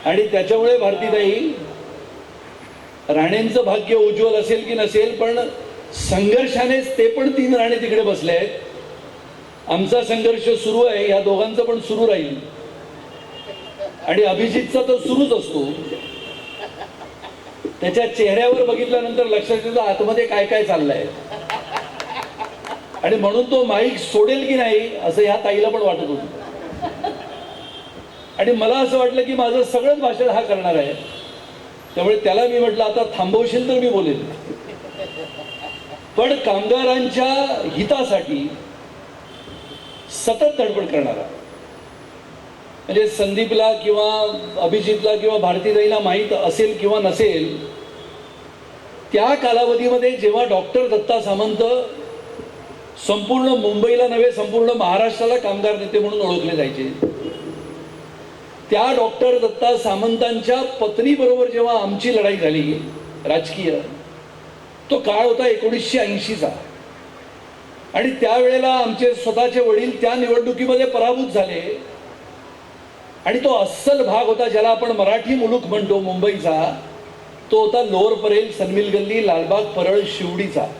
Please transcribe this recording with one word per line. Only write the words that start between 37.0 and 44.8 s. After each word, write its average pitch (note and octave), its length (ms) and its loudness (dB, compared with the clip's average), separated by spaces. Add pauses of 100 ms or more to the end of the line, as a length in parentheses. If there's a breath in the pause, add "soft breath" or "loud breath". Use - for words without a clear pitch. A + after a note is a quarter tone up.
हितासाठी C#4 800 -2 (1800)
सतत D4 320 0
धडपड G3+ 280 -2
करणारा, C3+ 360 -2 (1600)
म्हणजे G#3 240 2
संदीपला A3 640 2
किंवा G#3 680 0 (220)
अभिजितला G#3 560 2